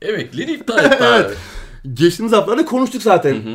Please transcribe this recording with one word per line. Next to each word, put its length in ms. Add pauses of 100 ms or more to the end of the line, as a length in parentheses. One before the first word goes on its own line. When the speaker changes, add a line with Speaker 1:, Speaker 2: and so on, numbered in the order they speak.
Speaker 1:
emekliliğini 500
iptal 340
etti 120
Speaker 2:
<laughs> 40
Evet. 240
Speaker 1:
abi. 80 (600)
Speaker 2:
Geçtiğimiz 400
haftalarda 320
konuştuk 360
zaten. 320
Speaker 1:
Hı 40
hı. 180